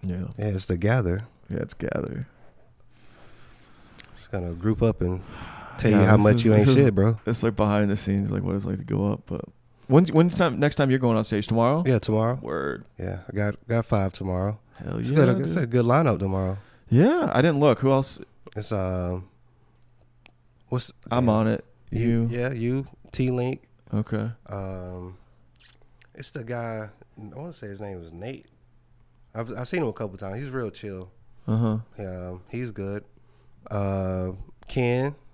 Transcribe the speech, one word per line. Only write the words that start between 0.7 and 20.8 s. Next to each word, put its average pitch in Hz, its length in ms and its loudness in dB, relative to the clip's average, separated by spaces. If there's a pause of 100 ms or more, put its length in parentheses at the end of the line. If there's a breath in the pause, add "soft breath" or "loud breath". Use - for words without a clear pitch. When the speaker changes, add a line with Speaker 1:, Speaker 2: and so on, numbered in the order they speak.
Speaker 2:
gather. 101 460 0 (260)
Speaker 1:
Yeah, - 100 -6
it's - 160 -8
gather. - 520 -6 (1800 loud breath)
Speaker 2:
It's - 180 -20
gonna 87 240 -6
group 98 300 -2
up 113 180 2
and 90 200 -2 (580 loud breath)
tell 117 120 2
Speaker 1:
Yeah, 107 100 6
Speaker 2:
you 107 60 8
how 107 100 8
Speaker 1:
this 104 80 6
Speaker 2:
much 107 120 8
Speaker 1:
is, 117 80 2
Speaker 2:
you 110 100 8
ain't 107 120 8
Speaker 1:
this 131 100 8
is, 139 80 8
Speaker 2:
shit, 110 100 4
bro. 107 320 4
Speaker 1:
it's 113 160 -2
like 113 140 0
behind 104 340 2
the 104 60 0
scenes, 98 360 -2
like, 98 100 -2
what 90 140 -4
it's 101 100 -6
like 98 120 -4
to 95 60 -10
go 101 280 -2
up. 98 140 -6
But - 180 -8 (440)
when's, 165 240 8
when's 165 220 6
time, 170 260 0
next 143 160 2
time 139 140 2
you're 131 80 2
going 120 180 2
on 107 80 0
stage? 104 220 -2
Tomorrow? 120 400 2
Speaker 2:
Yeah, 127 120 4
tomorrow. 113 440 0
Speaker 1:
Word. 69 420 -6 (140)
Speaker 2:
Yeah, 92 300 -6
I - 80 -10
got, 104 300 -4
got 117 200 0
five 98 260 0
tomorrow. 95 460 -4 (180)
Speaker 1:
Hell - 220 -8
Speaker 2:
It's 120 120 -4
Speaker 1:
yeah, 143 60 2
Speaker 2:
good. 185 220 6
Speaker 1:
dude. 175 80 -2
Speaker 2:
It's 165 100 -2
a 147 100 0
good 117 180 2
lineup 123 340 4
tomorrow. 95 400 -2 (300 soft breath)
Speaker 1:
Yeah, 269 440 4
I 127 100 4
didn't 147 180 4
look. 143 200 6
Who 131 100 4
else? 135 300 0 (360)
Speaker 2:
It's, 107 160 -8
um, 92 560 -4 (1400)
what's, - 240 -4 (180)